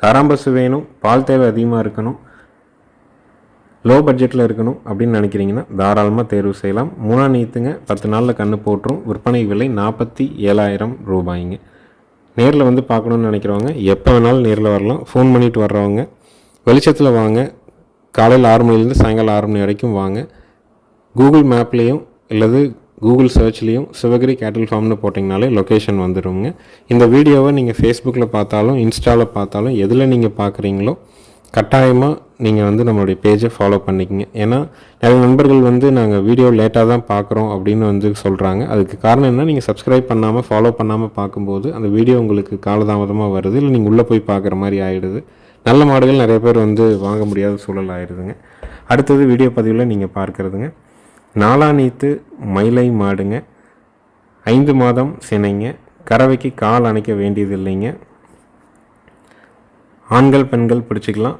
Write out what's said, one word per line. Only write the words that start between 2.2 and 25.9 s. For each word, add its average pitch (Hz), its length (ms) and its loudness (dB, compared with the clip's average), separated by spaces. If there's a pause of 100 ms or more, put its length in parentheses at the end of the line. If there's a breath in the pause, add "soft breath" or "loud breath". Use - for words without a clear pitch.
லோ 117 80 2
பட்ஜெட்ல 127 540 2
இருக்கணும் 113 400 -4
அப்படின்னு 113 340 -2
நினைக்கிறீங்கன்னா, 101 580 -4
தாராளமா 104 440 0
தேர்வு 101 320 -2
செய்யலாம். 107 380 -6 (180)
மூணாம் 131 280 2
நீத்துங்க, 120 480 -6
பத்து 104 240 -6
நாள்ல 117 240 -2
கண்ணு 104 320 -4
போட்டுரும். 107 400 -4
விற்பனை 117 400 -4
விலை 104 240 -4
நாற்பத்தி 110 680 -6
ஏழாயிரம் 101 580 -2 (140)
ரூபாய்ங்க. 87 500 -6 (760 soft breath)
நேர்ல 143 260 2
வந்து 123 200 2
பார்க்கணும்னு 113 480 -2
நினைக்கிறவங்க 104 520 -4
எப்ப 107 360 2
வேணாலும் 120 260 2
நேர்ல 107 160 0
வரலாம். 107 420 0
ஃபோன் 127 280 2
பண்ணிட்டு 117 340 2
வர்றவங்க 104 440 -2 (560 loud breath)
வெளிச்சத்துல 139 480 4
வாங்க. 113 400 0 (580)
காலையில 120 400 4
ஆறு 113 120 6
மணிலேருந்து 117 280 4
சாயங்காலம் 110 440 0
ஆறு 104 120 0
மணி 104 120 -2
வரைக்கும் 101 320 -2
வாங்க. 101 360 -4 (880 soft breath)
Google 143 280 6
மேப்லயும் 120 600 0 (220)
இல்லது 113 480 0 (240)
Google 127 340 2
சர்ச்லயும் 113 580 0
சிவகிரி 123 440 0
கேட்டில் 110 320 -6
ஃபார்ம்னு 110 360 -2
போட்டிங்கனாலே 98 480 -2
லொகேஷன் 104 480 0